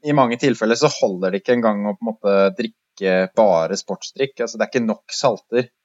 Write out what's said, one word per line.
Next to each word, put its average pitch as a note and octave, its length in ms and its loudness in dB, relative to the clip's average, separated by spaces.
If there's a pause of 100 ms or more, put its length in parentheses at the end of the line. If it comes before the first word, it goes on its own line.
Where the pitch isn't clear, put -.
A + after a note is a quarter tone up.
I D3 80 0
mange B2 240 2
tilfeller A#2 400 2
så C#3+ 160 2
holder F#2+ 400 -2
det G2 80 -4
ikke B2 160 0
engang G#2+ 320 0
å G2+ 80 -4
på - 80 -12
en A2+ 60 -4
måte G#2 240 -2 (240)
drikke G2+ 560 -4 (200)
bare F2+ 460 2
sportsdrikk. - 540 -8 (100)
Altså, A2+ 160 -10
det G#2+ 60 0
er - 20 -18
ikke A#2+ 160 -2
nok A2 240 -4
salter B2 640 -2 (140)